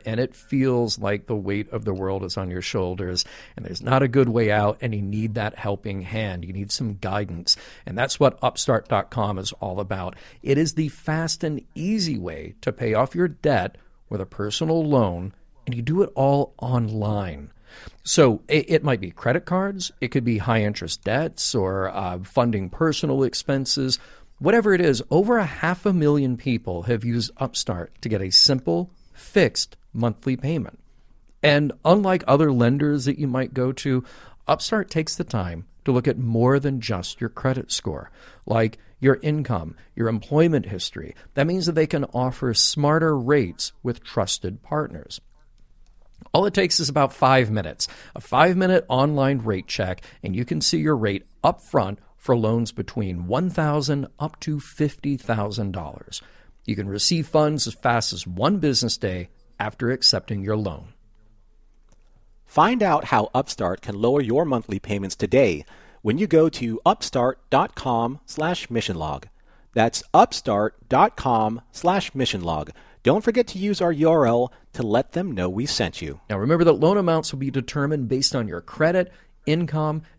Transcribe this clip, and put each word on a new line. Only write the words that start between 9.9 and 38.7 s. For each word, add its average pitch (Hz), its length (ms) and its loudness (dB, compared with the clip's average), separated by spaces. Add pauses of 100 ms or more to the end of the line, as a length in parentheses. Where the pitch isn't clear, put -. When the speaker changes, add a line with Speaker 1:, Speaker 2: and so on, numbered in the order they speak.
Speaker 1:
It 139 140 2
is 160 160 0
the 156 160 -2
fast 160 560 -4
and 151 160 -4 (140)
easy 175 420 -2
way 80 460 -10
to - 100 -4
pay 110 220 -2
off 123 200 0
your 175 140 0
debt 127 480 -2 (320)
with 101 140 -6
a 95 40 -6
personal 160 560 -2
loan, 101 520 0 (320)
and 123 80 -6
you 117 80 -6
do 156 180 0
it 196 140 2
all 139 440 2
online. 107 960 -2 (500)
So 131 460 6
it, 151 220 2
it 156 120 4
might 127 200 0
be 95 80 -8
credit - 340 -2
cards, 190 560 -4
it 127 80 -4
could 131 160 0
be 113 140 0
high 110 240 2
interest 104 420 -4
debts, 135 500 -2
or, 95 360 -2
uh, 92 340 -6
funding 107 460 0
personal 139 540 0
expenses. 135 720 -2 (420)
Whatever 208 320 4
it 180 80 4
is, 139 300 4
over 208 260 4
a 208 80 2
half 170 400 -4
a 202 80 2
million 147 460 2
people 92 460 -2
have 117 200 0
used 120 320 -2
Upstart 90 640 -6
to - 80 -6
get 104 140 0
a 95 80 -4
simple, 170 600 4 (220)
fixed - 640 0 (160)
monthly 120 420 -2
payment. 139 440 -6 (640)
And 147 300 4 (120)
unlike 185 420 4
other 147 240 4
lenders 139 540 2
that 143 140 0
you 147 100 -2
might 127 240 -2
go 127 200 0
to, 131 300 -2 (460)
Upstart 190 420 0
takes 160 240 -2
the 170 100 -4
time 87 420 -4 (180)
to 139 80 2
look 123 160 2
at 127 80 0
more 123 420 4
than 135 220 -2
just 104 400 -6
your 117 80 -4
credit - 420 -4
score, - 400 -6 (360)
like 110 320 0 (200)